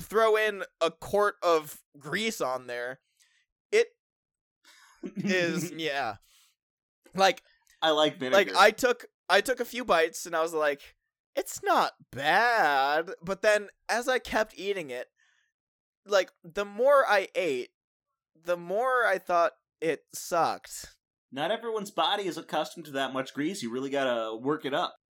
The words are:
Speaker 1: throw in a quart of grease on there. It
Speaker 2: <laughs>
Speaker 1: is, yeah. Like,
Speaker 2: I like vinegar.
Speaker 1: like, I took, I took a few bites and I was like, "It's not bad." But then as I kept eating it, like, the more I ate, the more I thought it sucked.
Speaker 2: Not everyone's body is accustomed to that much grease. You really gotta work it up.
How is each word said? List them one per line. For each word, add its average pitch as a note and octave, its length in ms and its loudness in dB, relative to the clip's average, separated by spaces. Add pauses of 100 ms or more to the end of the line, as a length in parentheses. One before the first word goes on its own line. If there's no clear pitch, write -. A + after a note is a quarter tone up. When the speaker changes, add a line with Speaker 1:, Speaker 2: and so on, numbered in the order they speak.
Speaker 1:
throw G#3+ 360 4
in G#3 260 0 (180)
a E3 80 4
quart G3+ 540 -2
of D#3+ 360 2 (200)
grease F#3 420 -4
on B2+ 280 -4
there. A#2+ 320 -8 (720)
It - 160 4 (1120)
Speaker 2:
<laughs> - 140 -12
Speaker 1:
is, F3 560 -2
yeah. C#3 440 -4 (960)
Like, F#3 300 2 (400)
Speaker 2:
I D#3+ 80 4
like D3+ 300 2
vinegar. C#3+ 320 2
Speaker 1:
like, D3+ 40 -4
I G3+ 140 8
took, A#3+ 360 -2 (220)
I G3 120 4
took B3 180 -2
a A#3+ 60 -6
few A#3+ 200 -10
bites E3+ 420 0
and E3+ 100 -6
I D#3+ 60 2
was E3 120 -4
like, D3 400 -2 (400)
"It's - 300 -8
not D4 300 2 (180)
bad." D#3+ 1000 2 (100)
But F#3 220 -6
then G#3 240 4 (220)
as A#3+ 200 -2
I B3+ 120 0
kept A3 360 -4
eating F#3 340 -6
it, B2 180 -8 (1000)
like, G3 240 0 (140)
the F#3+ 200 -6
more B3+ 440 4
I G3 260 2
ate, D3 360 -2 (680)
the F3 160 -2
more A3+ 480 0
I F#3+ 140 2
thought E3+ 360 0 (260)
it D#3 240 -2 (100)
sucked. - 800 -4 (380)
Speaker 2:
Not D3 180 -4
everyone's A3 400 -6
body F#3+ 380 0
is D3+ 100 -6
accustomed D#3+ 480 -6
to D3 60 -16
that C3+ 200 -2
much C3 220 -6
grease. D#3+ 260 -4
You A2+ 120 -6
really C3 180 -6
gotta A#2+ 460 -2
work C#3+ 280 -4
it C3+ 80 -6
up. E3 220 -2 (180)